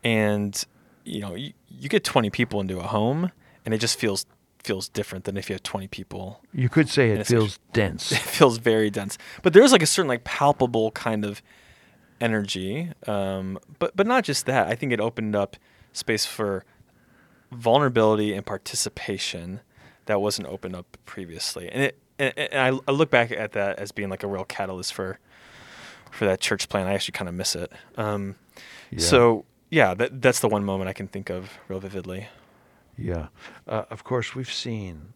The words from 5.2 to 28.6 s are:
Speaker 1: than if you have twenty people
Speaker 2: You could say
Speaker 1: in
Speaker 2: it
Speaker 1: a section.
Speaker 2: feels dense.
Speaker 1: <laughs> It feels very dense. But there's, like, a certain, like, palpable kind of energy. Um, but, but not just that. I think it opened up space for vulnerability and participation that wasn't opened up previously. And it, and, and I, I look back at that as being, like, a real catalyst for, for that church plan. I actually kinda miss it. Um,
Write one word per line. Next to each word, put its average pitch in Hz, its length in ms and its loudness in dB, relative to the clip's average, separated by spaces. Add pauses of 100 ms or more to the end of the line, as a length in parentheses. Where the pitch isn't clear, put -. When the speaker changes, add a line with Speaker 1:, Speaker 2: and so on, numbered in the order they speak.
Speaker 1:
than 98 120 -4
if - 120 -8
you 202 40 -4
have 185 100 -8
twenty 196 240 -8
people - 540 -12 (120)
Speaker 2:
You 127 160 2
could 156 200 4
say 123 220 4
Speaker 1:
in 104 60 2
Speaker 2:
it 107 40 -2
Speaker 1:
a 104 40 -4
section. 120 140 4
Speaker 2:
feels 107 200 0 (140)
dense. - 380 0
Speaker 1:
<laughs> - 20 0
It 123 60 0
feels 123 380 4
very 110 320 2
dense. 101 280 -6 (260)
But 175 100 4
there's, 247 180 12
like, 190 120 8
a - 40 2
certain, 175 200 2
like, 123 160 -2
palpable 120 680 2
kind 107 340 -2
of 101 160 -8 (800)
energy. 110 680 -2 (180)
Um, 95 520 -4 (180)
but, - 180 -2
but 202 120 2
not 247 160 2
just - 220 -4
that. 123 220 2
I 110 80 0
think 127 180 -4
it 110 60 -2
opened 110 360 -2
up 101 200 0 (380)
space - 320 -2
for 98 380 -4 (880)
vulnerability 117 840 4
and 95 120 -6
participation 98 1160 -8 (440)
that 104 160 0
wasn't 104 260 -2
opened 92 280 -10
up - 300 -18
previously. 87 640 -10
And 131 140 -2
it, - 140 -2 (200)
and, 135 200 0
and 135 380 0
I, 135 120 -4
I 143 60 0
look 151 160 2
back 120 220 4
at 107 220 -6
that 98 260 -2
as 101 120 -10
being, 101 180 -6
like, 95 140 -8
a 104 40 -4
real 98 180 -4
catalyst 95 480 -8
for, 92 260 -8 (920)
for - 140 -4
that 95 140 4
church - 300 -2
plan. 95 180 0
I 98 60 0
actually 95 240 -2
kinda 90 160 -6
miss 90 220 -2
it. 87 160 -8 (260)
Um, 104 380 -4 (560)